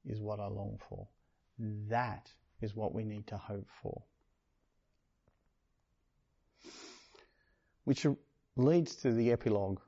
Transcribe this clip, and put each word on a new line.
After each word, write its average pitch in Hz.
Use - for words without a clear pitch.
is 107
what 104
I 101
long 101
for. 95
That 117
is 107
what 110
we 113
need 104
to -
hope 98
for. -
Which -
leads 151
to 123
the 117
epilogue 101